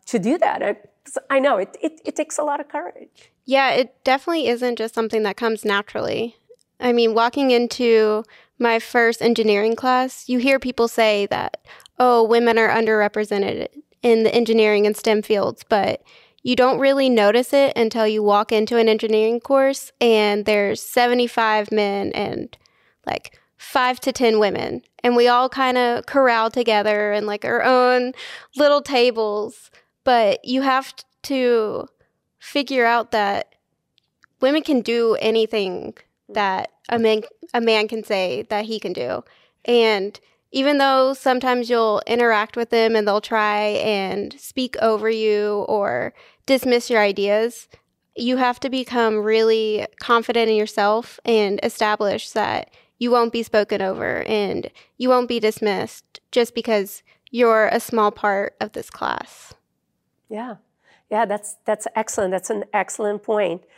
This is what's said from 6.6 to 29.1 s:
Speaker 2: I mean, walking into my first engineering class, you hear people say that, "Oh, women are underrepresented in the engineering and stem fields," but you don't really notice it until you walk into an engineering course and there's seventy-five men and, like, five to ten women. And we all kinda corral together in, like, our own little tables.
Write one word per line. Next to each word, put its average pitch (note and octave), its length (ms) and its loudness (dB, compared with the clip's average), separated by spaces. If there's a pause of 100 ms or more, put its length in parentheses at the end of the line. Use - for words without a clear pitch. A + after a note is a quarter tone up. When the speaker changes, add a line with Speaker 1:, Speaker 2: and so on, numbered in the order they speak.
Speaker 2:
I B3 140 0
mean, A#3 200 2
walking A#3+ 380 0
into A3+ 720 2 (360)
my A3+ 200 2
first A#3 420 0
engineering A3 540 2
class, B3+ 540 -2
you B3+ 100 0
hear C4+ 220 2
people B3 260 -2
say G#3+ 400 2
that, - 300 -4 (420)
"Oh, B3 240 4
women A#3 340 4
are A3+ 120 2
underrepresented G#3+ 960 0 (360)
in A3+ 200 4
the A3 100 2
engineering G#3+ 540 4
and G#3 100 0
stem G#3+ 260 0
fields," - 460 -2
but G3 340 0 (420)
you B3 100 0
don't B3+ 240 4
really C4+ 320 2
notice A3+ 420 2
it C#4 240 4
until A3+ 300 0
you G#3+ 160 0
walk G#3 300 2
into A3 240 2
an A3+ 120 4
engineering A3 520 2
course C4+ 500 0 (100)
and G#3+ 440 2
there's G#3 360 0
seventy-five A#3 920 0
men G3+ 400 -2
and, - 440 -8 (500)
like, - 300 -8 (200)
five B3+ 440 -2
to C4 120 -4
ten A3+ 260 2
women. G#3 440 -2 (200)
And B3 140 2
we A#3+ 100 6
all B3 220 4
kinda B3 580 0
corral A#3 420 2
together G#3+ 640 0
in, G#3 140 -2
like, G#3 180 -6
our A#3+ 200 0
own B3+ 480 2 (440)
little C#4+ 260 4
tables. A3+ 880 -2 (360)